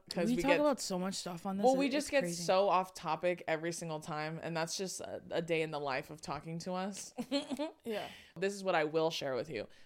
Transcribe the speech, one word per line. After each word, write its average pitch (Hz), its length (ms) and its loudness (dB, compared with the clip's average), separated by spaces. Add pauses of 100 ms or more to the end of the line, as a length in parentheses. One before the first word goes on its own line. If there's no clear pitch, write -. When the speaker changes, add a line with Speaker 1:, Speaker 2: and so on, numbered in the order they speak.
(140)
Speaker 1:
'cause 196 160 0
Speaker 2:
We 247 60 2
Speaker 1:
we 175 80 0
Speaker 2:
talk 277 80 4
Speaker 1:
get - 80 6
Speaker 2:
about 294 200 4
so 185 200 -4
much 185 160 -4
stuff 175 320 -8
on 190 100 -2
this, 202 60 2
Speaker 1:
well, 254 100 8
Speaker 2:
it, 262 60 4
Speaker 1:
we 277 80 4
Speaker 2:
it's 254 80 0
Speaker 1:
just 294 160 -2
get 277 100 4
Speaker 2:
crazy. 175 220 -4
Speaker 1:
so 190 260 6
off 185 240 4
topic 170 540 0
every 160 240 0
single 160 280 -6
time, 156 440 -4
and 165 120 -4
that's 165 220 -2
just 185 240 -4
a, - 200 -8 (100)
a 151 100 2
day 165 220 2
in 156 80 -2
the 147 80 -4
life 139 320 -2
of 147 100 -12
talking 160 380 -6
to 180 140 -6
us. 190 460 -6
<laughs> 285 640 -4
Speaker 2:
Yeah. 214 200 -4 (340)
Speaker 1:
This 196 160 0
is 196 100 -8
what 185 120 2
I 156 80 6
will 160 260 2
share 143 240 -2
with 131 160 -2
you. 113 160 -4 (200)